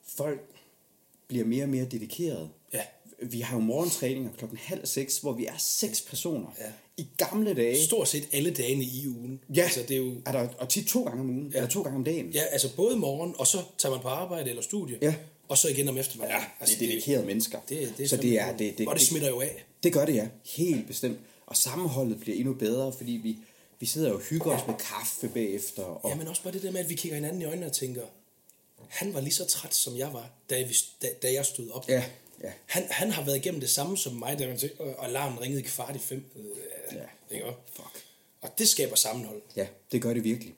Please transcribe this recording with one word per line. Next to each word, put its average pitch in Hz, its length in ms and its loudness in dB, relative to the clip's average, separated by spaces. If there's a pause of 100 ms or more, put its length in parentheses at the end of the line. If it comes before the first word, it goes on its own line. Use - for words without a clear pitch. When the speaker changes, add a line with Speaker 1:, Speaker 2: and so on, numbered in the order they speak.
(180)
Speaker 1:
folk 147 240 -2 (840)
bliver 120 180 0
mere 123 180 2
og 139 60 0
mere 127 160 2
dedikeret. 117 640 -4 (240)
Speaker 2:
Ja. 135 80 -2 (400)
Speaker 1:
Vi 120 180 -4
har 120 180 -2
jo 110 60 2
morgentræninger 131 760 0
klokken 113 240 -10
halv 180 240 -6
seks, 135 320 0
hvor 143 160 -2
vi 113 120 -2
er - 120 -6
seks - 440 0
personer. 139 460 -4 (120)
Speaker 2:
Ja. 110 60 -10 (320)
Speaker 1:
I 156 100 -6 (100)
gamle 208 360 4
dage 127 300 6
Speaker 2:
Stort 156 240 4
set 147 240 0
alle 151 200 2
dagene 131 320 2
i 127 240 -4
ugen. 123 320 -6 (160)
Speaker 1:
Ja. 175 80 8
Speaker 2:
Altså, 165 240 2
det 135 40 -2
er 135 60 2
jo 127 160 0 (120)
Speaker 1:
Er 127 60 -2
der, 123 160 2 (100)
og 127 120 -6
tit 214 180 2
to - 160 4
gange 120 180 -2
om 131 80 0
ugen, 135 220 -2
Speaker 2:
Ja. 127 60 2
Speaker 1:
eller 123 120 2
to 190 120 0
gange 139 160 -2
om 127 60 0
dagen. 160 260 0
Speaker 2:
Ja, 151 120 2 (100)
altså 135 240 2
både 233 220 4
morgen, 160 400 0
og 127 100 4
så 196 100 6 (200)
tager 135 160 4
man 127 80 -2
på 127 60 -4
arbejde 165 420 -2
eller 117 140 -4
studie, 156 380 -2
Speaker 1:
Ja. 151 140 6 (320)
Speaker 2:
og 139 100 4
så 165 120 6
igen 143 200 2
om 131 80 -2
eftermiddagen. 113 440 -2
Speaker 1:
Ja, - 40 -4 (140)
Speaker 2:
Altså, 113 200 4
Speaker 1:
det 113 80 4
er - 40 2
dedikerede 117 340 2
mennesker. 113 340 0 (100)
Speaker 2:
det, 135 280 -4
det - 60 -4
er - 40 2
Speaker 1:
Så 131 80 4
Speaker 2:
fandme 120 160 4
Speaker 1:
det 110 80 6
er, 98 100 2
Speaker 2:
godt. 95 100 -4
Speaker 1:
det, 104 180 0
det, 113 100 0
Speaker 2:
Og 143 60 0
det 156 60 2
Speaker 1:
det 156 80 8
Speaker 2:
smitter 151 220 2
jo 123 100 -2
af. 147 240 -2 (200)
Speaker 1:
Det 175 100 6
gør 143 120 6
det, 151 100 4
ja. 110 120 2 (180)
Helt 151 420 2
bestemt. - 300 -4 (280)
Og - 120 -2
sammenholdet 131 600 2
bliver - 180 -4
endnu 131 160 2
bedre, 127 400 0
fordi 120 180 -6
vi, 113 260 -2 (420)
vi 120 60 -6
sidder 151 240 2
jo 101 60 2
og 101 60 -4
hygger 160 300 0
os 123 160 0
med 113 120 0
kaffe - 480 -4
bagefter. 101 560 -2
Og 90 260 -4
Speaker 2:
Ja, - 60 -2
men 160 120 -4
også 175 160 -4
bare 180 100 -6
det 190 100 -4
der 190 80 -4
med, 185 80 -2
at 165 100 -2
vi 165 60 -2
kigger 156 200 -4
hinanden 156 260 -2
i 160 40 -4
øjnene 170 200 -4
og 139 80 -4
tænker, 127 280 -2 (880)
"Han 196 240 -4
var 139 80 -2
lige 143 120 0
så 180 120 0
træt, - 300 0
som 120 220 0
jeg 139 160 -4
var, 120 160 -12 (200)
da, 131 140 2
vi, 123 120 -2 (260)
da, 131 60 -2 (140)
da 131 120 4
jeg 139 120 2
stod 117 240 -4
op." 123 200 -8
Speaker 1:
Ja, 127 140 4 (400)
ja. 95 80 -8 (140)
Speaker 2:
Han, - 240 -2
han - 220 0
har 156 140 -2
været 139 120 2
igennem 170 240 -2
det 123 80 -2
samme 180 280 2
som 127 160 -2
mig, 127 260 -4
da 131 80 -2
man 123 100 -6
tænker, 147 260 -6
"Og 131 240 -6
alarmen 127 340 -2
ringede 135 220 -2
kvart 135 320 -6
i 127 40 -6
fem." 131 240 -6 (120)
Øh, 107 80 -14 (480)
Speaker 1:
Ja. - 440 -12
Speaker 2:
ikke 107 100 -6
også? 123 120 -8 (160)
Speaker 1:
Fuck. - 300 -16 (380)
Speaker 2:
Og 123 160 -8
det 220 100 6
skaber 117 280 4
sammenhold. 107 460 0 (140)
Speaker 1:
Ja, 98 120 0 (240)
det 123 100 2
gør 117 120 2
det 117 100 0
virkelig. 117 340 0